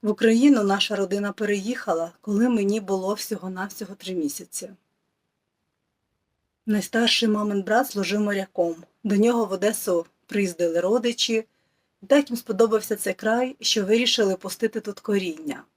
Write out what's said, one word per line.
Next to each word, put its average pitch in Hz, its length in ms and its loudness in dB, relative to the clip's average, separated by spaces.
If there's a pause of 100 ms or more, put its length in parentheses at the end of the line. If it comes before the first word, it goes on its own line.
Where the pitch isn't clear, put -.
В 214 80 -2
Україну 233 540 6
наша 196 320 0
родина 196 360 -2
переїхала, 202 880 -4
коли 214 280 2
мені 214 320 2
було 190 340 -2
всього-навсього 196 800 -10
три 190 200 -10
місяці. 175 560 -6 (2000)
Найстарший 226 640 0
мамин 208 340 0
брат 214 280 2
служив 202 300 -2
моряком. 190 640 -2 (200)
До 202 120 2
нього 233 280 4
в 185 80 -6
Одесу 190 540 0 (200)
приїздили 175 540 0
родичі. 226 640 0 (580)
І 196 40 -20
так 285 240 4
їм 240 60 -6
сподобався 214 600 0
цей 196 180 -4
край, 240 460 -2
що 214 240 -2
вирішили 220 520 2
пустити 214 440 -6
тут 208 200 -12
коріння. 165 640 -4 (120)